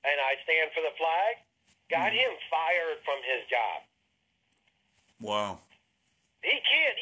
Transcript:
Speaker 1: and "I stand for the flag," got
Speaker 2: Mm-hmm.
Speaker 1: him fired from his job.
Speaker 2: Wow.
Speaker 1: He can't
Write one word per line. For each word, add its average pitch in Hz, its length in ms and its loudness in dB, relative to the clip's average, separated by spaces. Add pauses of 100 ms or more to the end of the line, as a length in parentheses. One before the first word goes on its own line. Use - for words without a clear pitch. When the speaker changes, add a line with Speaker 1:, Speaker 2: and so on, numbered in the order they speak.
Speaker 1:
and 143 160 2
"I 135 240 0
stand 160 280 2
for 160 120 -2
the 143 120 -2
flag," 175 440 0 (480)
got 170 240 2
Speaker 2:
Mm-hmm. 220 40 0
Speaker 1:
him 254 140 2 (180)
fired 165 520 0
from 143 240 -2
his 127 240 -2
job. 110 280 0 (1400)
Speaker 2:
Wow. 104 400 -2 (840)
Speaker 1:
He 523 80 2
can't 311 480 2